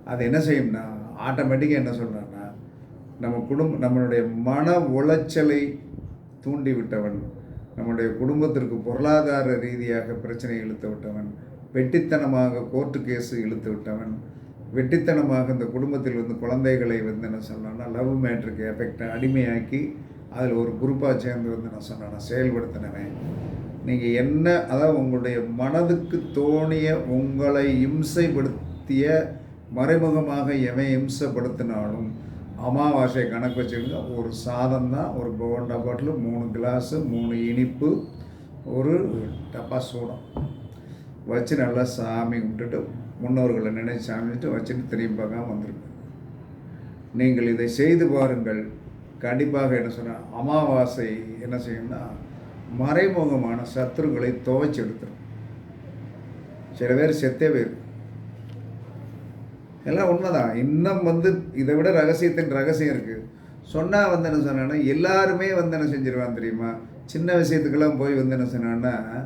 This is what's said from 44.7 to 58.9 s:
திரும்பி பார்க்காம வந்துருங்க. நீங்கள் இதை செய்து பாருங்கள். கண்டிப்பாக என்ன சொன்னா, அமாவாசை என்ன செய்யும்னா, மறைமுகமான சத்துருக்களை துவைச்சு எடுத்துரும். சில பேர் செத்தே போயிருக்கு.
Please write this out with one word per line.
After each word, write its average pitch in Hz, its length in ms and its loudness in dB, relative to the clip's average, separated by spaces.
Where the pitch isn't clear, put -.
திரும்பி 110 320 -2
பார்க்காம 113 300 -4
வந்துருங்க. 104 360 -8
நீங்கள் 120 400 4
இதை 117 140 0
செய்து 165 280 6
பாருங்கள். 117 540 2
கண்டிப்பாக 131 580 2
என்ன 113 140 0
சொன்னா, 113 240 -8
அமாவாசை 131 720 2
என்ன 123 140 -4
செய்யும்னா, 117 460 -6
மறைமுகமான 143 800 4
சத்துருக்களை 127 560 0
துவைச்சு 135 380 2
எடுத்துரும். - 380 -8
சில 123 220 -2
பேர் 147 260 4
செத்தே 139 340 2
போயிருக்கு. - 320 -2